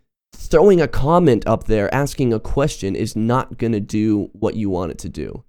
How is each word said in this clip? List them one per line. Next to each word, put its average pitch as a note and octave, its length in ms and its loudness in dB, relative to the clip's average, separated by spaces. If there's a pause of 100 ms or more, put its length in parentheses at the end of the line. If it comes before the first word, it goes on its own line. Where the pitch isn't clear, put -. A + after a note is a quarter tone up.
(320)
throwing F3 480 4
a C#3+ 80 2
comment C#3+ 580 2
up - 200 -2
there, G#2 280 0
asking C3+ 380 -2
a A2 80 0
question C#3 560 -2
is A2 180 -6
not A2+ 440 -2
gonna A2+ 240 -2
do G#2+ 500 -2
what G#2 240 -4
you G#2 140 -4
want F2+ 220 -4
it - 80 -12
to - 100 -10
do. - 400 -12